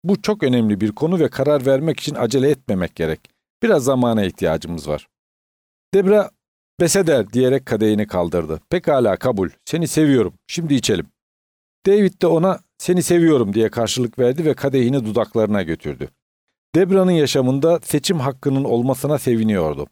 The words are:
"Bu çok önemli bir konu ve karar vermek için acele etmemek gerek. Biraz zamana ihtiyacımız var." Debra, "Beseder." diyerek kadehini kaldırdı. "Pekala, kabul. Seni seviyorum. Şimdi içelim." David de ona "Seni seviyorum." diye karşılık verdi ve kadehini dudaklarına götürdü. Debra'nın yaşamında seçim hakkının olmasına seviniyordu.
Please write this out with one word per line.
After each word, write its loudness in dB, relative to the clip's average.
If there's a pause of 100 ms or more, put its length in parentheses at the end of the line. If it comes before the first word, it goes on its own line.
"Bu -2
çok -4
önemli 0
bir 0
konu -2
ve 2
karar -2
vermek 0
için -8
acele 0
etmemek -4
gerek. -4 (440)
Biraz 2
zamana 0
ihtiyacımız -4
var." -6 (840)
Debra, 2 (500)
"Beseder." 0
diyerek 2
kadehini 0
kaldırdı. -4 (100)
"Pekala, 0
kabul. -2 (160)
Seni -4
seviyorum. 2 (140)
Şimdi -4
içelim." -2 (760)
David 2
de 2
ona 2 (180)
"Seni 0
seviyorum." 4
diye 2
karşılık -4
verdi 0
ve 2
kadehini 0
dudaklarına -2
götürdü. -8 (680)
Debra'nın 4
yaşamında 2
seçim -2
hakkının -2
olmasına -2
seviniyordu. -2